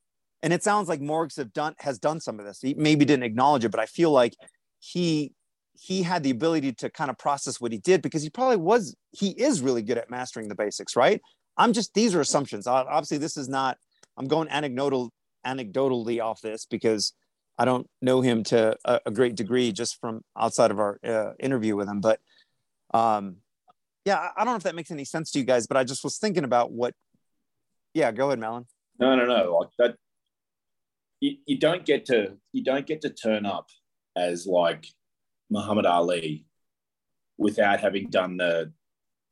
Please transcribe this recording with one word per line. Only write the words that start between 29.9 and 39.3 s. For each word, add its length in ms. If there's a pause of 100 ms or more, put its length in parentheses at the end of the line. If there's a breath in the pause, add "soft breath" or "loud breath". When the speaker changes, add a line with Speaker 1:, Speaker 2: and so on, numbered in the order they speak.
Speaker 2:
you, 160 (100)
you 120
don't 260
get 220
to, 300 (160)
you 100
don't 240
get 160
to 80
turn 360
up 220 (480)
as, 300
like, 400 (600)
Muhammad 380
Ali 580 (920)
without 420
having 300
done 260
the 360 (600)